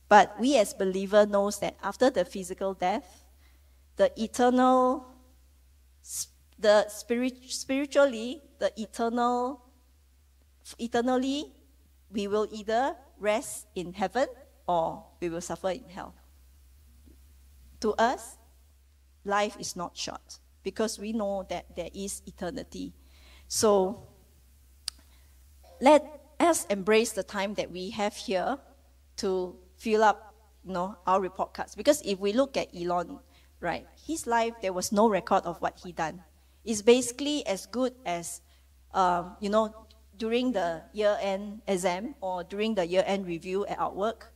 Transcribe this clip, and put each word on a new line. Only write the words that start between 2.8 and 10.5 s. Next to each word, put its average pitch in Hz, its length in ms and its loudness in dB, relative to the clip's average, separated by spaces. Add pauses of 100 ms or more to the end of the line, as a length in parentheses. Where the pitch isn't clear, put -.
the 190 140 4 (100)
eternal, 254 840 4 (1000)
s-, - 240 -10 (300)
the 208 320 6
spirit-, 247 600 -4
spiritually, 277 920 0 (180)
the 196 120 0 (100)
eternal, 240 800 -2 (1160)